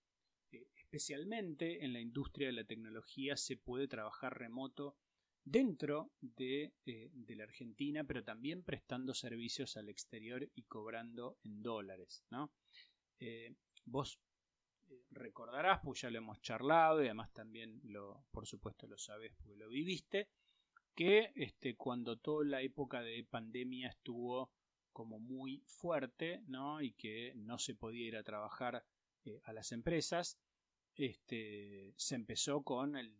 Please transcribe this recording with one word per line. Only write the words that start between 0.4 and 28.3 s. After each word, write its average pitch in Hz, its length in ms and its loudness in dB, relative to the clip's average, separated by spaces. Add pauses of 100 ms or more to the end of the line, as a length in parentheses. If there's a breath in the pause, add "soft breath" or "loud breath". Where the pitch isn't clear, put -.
eh, - 260 -16
especialmente 165 1080 -4
en 127 80 0
la 120 80 -2
industria 135 480 -2
de 127 40 0
la 113 120 -2
tecnología, 113 720 -4
se 127 200 0
puede 127 320 -2
trabajar 117 480 -4
remoto 131 600 -6 (480)
dentro 156 760 4
de, 131 540 -2 (100)
eh, 117 280 -8
de 117 240 -12
la 107 80 -8
Argentina, 143 600 -2
pero 131 200 -2
también 135 380 -4
prestando 131 520 -2
servicios 117 600 -2
al 107 120 -8
exterior 117 640 -6
y 120 100 -12
cobrando 117 800 -6
en 107 180 -8
dólares, 98 680 -4
¿no? 139 220 -2 (680 loud breath)
Eh, 117 340 -8 (300)
vos, 135 360 0 (680)
eh, - 220 -20
recordarás, 127 720 4
pues 139 180 -2
ya 123 100 -2
lo 113 80 0
hemos 107 240 -8
charlado 156 600 10
y 131 40 8
además 110 260 -2
también 113 520 -10
lo, 101 480 -8
por 107 140 -4
supuesto - 400 -8
lo 104 120 -14
sabés 107 380 -8
porque 104 200 -16
lo 107 120 -12
viviste, 165 600 0 (680 soft breath)
que, 208 420 10
este, 131 400 -2
cuando 120 420 0
toda 151 260 4
la 139 180 4
época 131 400 -2
de 117 260 -4
pandemia 123 600 -2
estuvo 123 640 -2 (420)
como 113 240 -8
muy 131 480 -6
fuerte, 165 800 0
¿no? 143 340 -4
Y 127 120 -2
que 117 420 -6
no 117 240 -6
se 123 160 -2
podía 117 320 -6
ir 113 100 -4
a 110 60 -4
trabajar, 110 640 -2 (380)